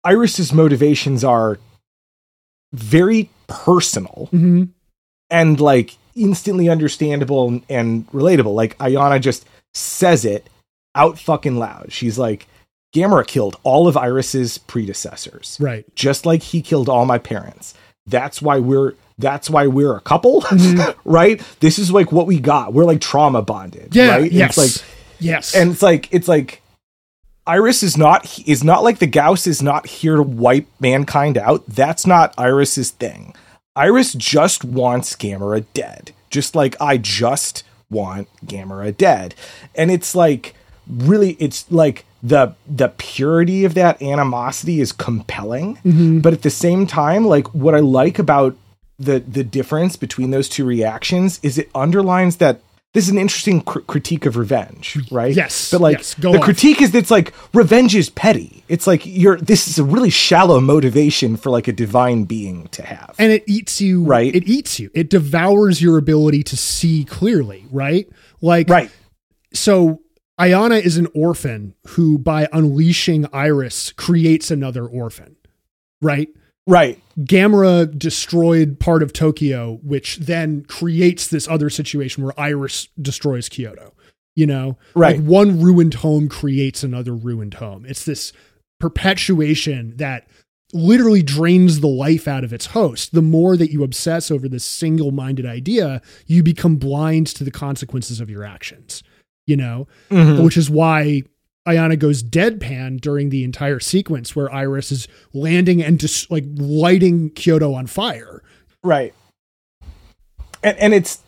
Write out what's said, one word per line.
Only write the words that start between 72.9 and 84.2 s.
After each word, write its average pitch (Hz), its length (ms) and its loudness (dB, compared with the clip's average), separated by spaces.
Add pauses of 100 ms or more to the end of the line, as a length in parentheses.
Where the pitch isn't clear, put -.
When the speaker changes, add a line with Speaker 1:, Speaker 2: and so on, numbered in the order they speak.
Speaker 2:
Iris, 139 640 -4
creates 165 580 0
another 131 340 -6
orphan, 120 520 -12 (640)
right? 147 260 -2 (400)
Speaker 1:
Right. 165 340 2 (180)
Speaker 2:
Gamera 180 800 2
destroyed 160 840 0
part 165 220 0
of 143 120 -4
Tokyo, 131 720 -4
which 139 340 -8
then 156 460 -6
creates 175 640 -2
this 147 200 -6
other 147 240 -2
situation 139 520 -8
where 135 160 -8
Iris 143 480 -6 (140)
destroys 135 480 -6
Kyoto, - 440 -14 (420)